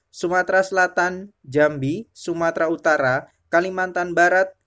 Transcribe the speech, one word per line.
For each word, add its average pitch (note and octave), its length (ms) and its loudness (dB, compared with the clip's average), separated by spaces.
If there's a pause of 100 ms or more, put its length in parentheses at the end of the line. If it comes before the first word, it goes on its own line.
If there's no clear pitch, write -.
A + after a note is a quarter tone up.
Sumatera F3+ 560 0
Selatan, F3+ 800 -2
Jambi, D3 720 0
Sumatera E3 560 -2
Utara, C#3 560 0 (240)
Kalimantan F3+ 640 -2
Barat, F3+ 500 2